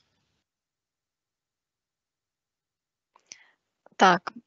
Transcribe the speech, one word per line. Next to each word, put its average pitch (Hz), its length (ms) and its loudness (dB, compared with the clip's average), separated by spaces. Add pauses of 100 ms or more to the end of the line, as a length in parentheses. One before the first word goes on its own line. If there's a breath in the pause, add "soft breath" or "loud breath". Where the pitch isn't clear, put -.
(4000 soft breath)
Так, 180 360 2 (140)